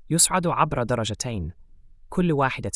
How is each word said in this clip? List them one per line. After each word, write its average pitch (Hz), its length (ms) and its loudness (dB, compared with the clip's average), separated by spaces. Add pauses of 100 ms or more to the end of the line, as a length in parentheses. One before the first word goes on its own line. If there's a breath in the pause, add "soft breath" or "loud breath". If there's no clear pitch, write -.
يصعد 175 380 2
عبر 147 360 0
درجتين، 113 680 -4 (580)
كل 175 220 2
واحدة 131 440 0